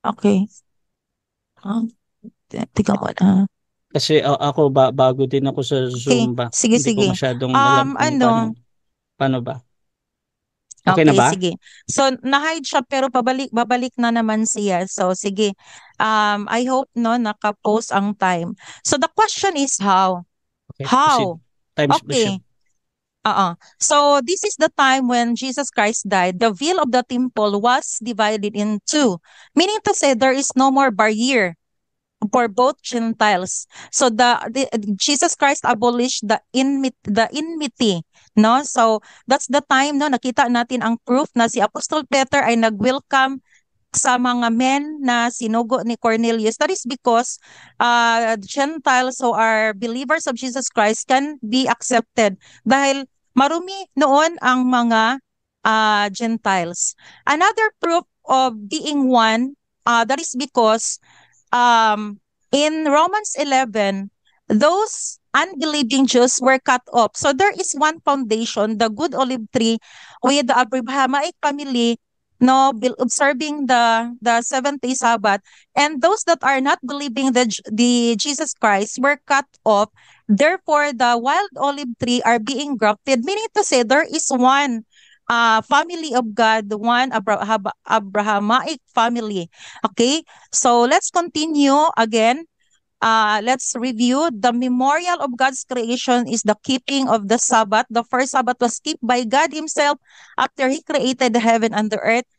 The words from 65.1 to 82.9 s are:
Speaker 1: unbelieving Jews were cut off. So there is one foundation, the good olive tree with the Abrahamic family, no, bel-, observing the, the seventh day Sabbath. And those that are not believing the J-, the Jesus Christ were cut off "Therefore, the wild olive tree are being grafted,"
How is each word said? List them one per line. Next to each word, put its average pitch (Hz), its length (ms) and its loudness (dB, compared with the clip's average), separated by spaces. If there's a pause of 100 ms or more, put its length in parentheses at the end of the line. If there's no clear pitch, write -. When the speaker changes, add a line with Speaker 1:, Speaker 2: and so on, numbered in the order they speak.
Speaker 1:
unbelieving 285 720 0
Jews 247 400 2
were 262 160 4
cut 254 320 -2
off. 220 240 2
So 294 160 0
there 381 240 0
is 349 160 -6
one 302 320 -2
foundation, 220 720 -2
the 220 160 0
good 269 240 -6
olive 254 380 -2
tree 226 260 0 (400)
with 269 320 2
the 247 60 4
Abrahamic 262 800 -2
family, 269 640 -2 (400)
no, 269 320 4
bel-, 240 240 -4
observing 285 720 -2
the, 233 480 2
the 233 240 0
seventh 269 400 -4
day 247 160 -4
Sabbath. 214 420 2 (380)
And 294 240 0
those 381 240 2
that 339 160 0
are 269 180 0
not 285 220 0
believing 269 500 -4
the 233 140 -8
J-, - 240 -8
the 240 220 2 (260)
Jesus 285 340 -6
Christ 208 460 -2
were 285 320 -2
cut 277 160 0 (160)
off 214 320 0 (340)
"Therefore, 294 640 2
the 240 240 2
wild 294 400 -2
olive 277 420 -4
tree 247 240 0
are 240 160 2
being 269 380 -4
grafted," 226 480 0